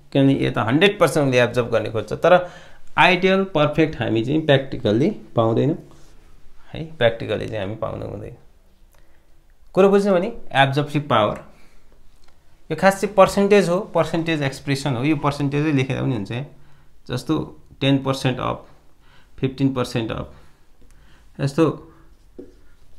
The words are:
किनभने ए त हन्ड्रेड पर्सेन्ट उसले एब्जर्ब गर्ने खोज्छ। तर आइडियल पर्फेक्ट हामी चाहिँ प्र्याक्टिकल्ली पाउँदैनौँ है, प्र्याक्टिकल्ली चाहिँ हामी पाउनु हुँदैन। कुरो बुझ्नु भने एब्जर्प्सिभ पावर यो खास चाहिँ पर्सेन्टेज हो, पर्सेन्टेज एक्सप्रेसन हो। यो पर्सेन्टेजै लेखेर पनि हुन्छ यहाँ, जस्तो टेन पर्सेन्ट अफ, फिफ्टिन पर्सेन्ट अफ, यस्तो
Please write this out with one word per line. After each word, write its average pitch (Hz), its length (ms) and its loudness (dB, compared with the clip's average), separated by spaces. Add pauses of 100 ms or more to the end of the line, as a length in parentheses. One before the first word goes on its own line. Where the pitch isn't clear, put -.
(140)
किनभने 135 200 4
ए 131 180 0
त 131 60 -6
हन्ड्रेड 170 420 2
पर्सेन्ट 156 280 2
उसले 123 140 4
एब्जर्ब 117 280 0
गर्ने 110 200 -2
खोज्छ। 107 240 -6
तर 175 380 2 (460)
आइडियल 185 460 4
पर्फेक्ट 151 580 0
हामी 113 240 -2
चाहिँ 156 200 -2
प्र्याक्टिकल्ली 131 640 2
पाउँदैनौँ 120 840 -2 (840)
है, 160 220 -12
प्र्याक्टिकल्ली 110 520 0
चाहिँ 107 140 -6
हामी 98 140 -6
पाउनु 104 300 -8
हुँदैन। 104 260 -12 (1400)
कुरो 190 160 6
बुझ्नु 202 240 4
भने 180 140 0 (240)
एब्जर्प्सिभ 135 580 0
पावर 110 360 0 (1300)
यो 156 40 -6
खास 196 260 2
चाहिँ 202 140 -4
पर्सेन्टेज 196 540 4
हो, 175 100 0
पर्सेन्टेज 165 600 -2
एक्सप्रेसन 135 540 -2
हो। 117 80 -2
यो 151 120 2
पर्सेन्टेजै 147 560 -2
लेखेर 127 300 0
पनि 135 120 -2
हुन्छ 104 180 -6
यहाँ, 127 140 -8 (640)
जस्तो - 540 -6 (200)
टेन 135 220 2
पर्सेन्ट 135 360 -2
अफ, 117 260 -6 (760)
फिफ्टिन 131 340 0
पर्सेन्ट 120 380 -4
अफ, 117 220 -10 (1080)
यस्तो 143 540 -2 (1040)